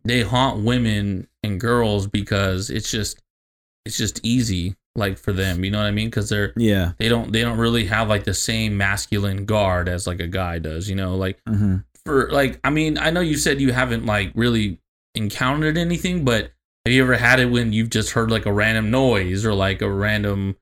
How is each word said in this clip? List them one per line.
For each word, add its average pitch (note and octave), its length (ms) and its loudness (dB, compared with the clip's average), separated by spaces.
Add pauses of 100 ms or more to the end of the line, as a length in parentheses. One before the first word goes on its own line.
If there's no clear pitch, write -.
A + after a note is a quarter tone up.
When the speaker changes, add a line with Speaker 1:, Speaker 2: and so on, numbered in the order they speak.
Speaker 1:
they A#2+ 180 2
haunt A2+ 420 0
women G#2 640 0 (160)
and G2 160 -2
girls A2+ 480 2
because G2+ 600 -2
it's A2 200 -6
just, G#2+ 300 -6 (640)
it's G#2+ 120 -10
just G#2+ 280 -4
easy, A2 500 0 (220)
like, G2+ 220 -2
for - 140 -2
them, F#2 320 -2
you F#2+ 60 -2
know G#2+ 80 -2
what G#2 80 0
I G#2 60 -2
mean? G#2+ 180 -2
'Cause G#2+ 180 -2
they're, G#2 280 -2
Speaker 2:
Yeah. G2 420 2
Speaker 1:
they A2+ 100 0
don't, A#2 240 0
they A2+ 100 2
don't A#2 160 -2
really A#2 280 2
have, A2 220 0
like, G#2 160 0
the G2 100 -2
same A2 420 -2
masculine G2 680 -2
guard G2 440 0
as, F2 180 -4
like, F2+ 140 -4
a F2 60 -6
guy F2 320 -4
does, D#2+ 300 -6
you F#2+ 80 -2
know? F#2+ 200 -2
Like, F#2+ 220 -2 (100)
Speaker 2:
Mm-hmm. G2+ 280 2 (280)
Speaker 1:
for, C3+ 280 2
like, C#3 320 0
I C3+ 60 0
mean, D#3 280 0
I D#3+ 120 0
know F3 100 0
you D#3 160 0
said C#3 240 0
you C3 120 2
haven't, A#2+ 340 -2
like, G2+ 280 0
really A2+ 460 0 (340)
encountered C#3 640 0
anything, F3 460 0
but A2+ 260 0 (340)
have A#2+ 80 4
you C3 100 8
ever B2+ 140 4
had A#2+ 220 4
it B2 120 4
when A#2+ 220 2
you've A2+ 180 0
just A2 200 0
heard, A2+ 200 0
like, A2 160 0
a G#2 60 2
random A2 380 2
noise G#2+ 540 2
or, G#2+ 100 2
like, G2 280 0
a G#2 80 0
random, G2+ 720 0